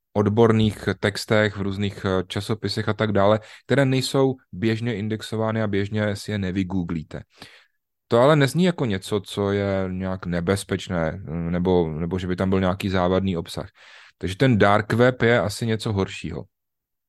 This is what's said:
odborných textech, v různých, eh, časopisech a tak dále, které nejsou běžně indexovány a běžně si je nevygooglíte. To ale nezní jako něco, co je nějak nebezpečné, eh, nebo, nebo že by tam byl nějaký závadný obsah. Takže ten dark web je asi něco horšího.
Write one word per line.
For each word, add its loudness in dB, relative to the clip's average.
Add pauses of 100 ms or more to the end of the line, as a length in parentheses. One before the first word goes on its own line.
(120)
odborných 2 (120)
textech, 0
v -4
různých, -6
eh, 0
časopisech -6
a 2
tak 0
dále, 4 (260)
které 2
nejsou 2 (180)
běžně -2
indexovány -4
a 0
běžně -2
si -10
je -4
nevygooglíte. -4 (880)
To 4
ale 6
nezní 2
jako 0
něco, -2
co -2
je -2
nějak -6
nebezpečné, -2
eh, -8
nebo, 0
nebo -4
že -8
by -4
tam 0
byl 2
nějaký -2
závadný 0
obsah. -8 (500)
Takže -6
ten 4
dark 4
web 4
je 4
asi -4
něco -2
horšího. -4 (640)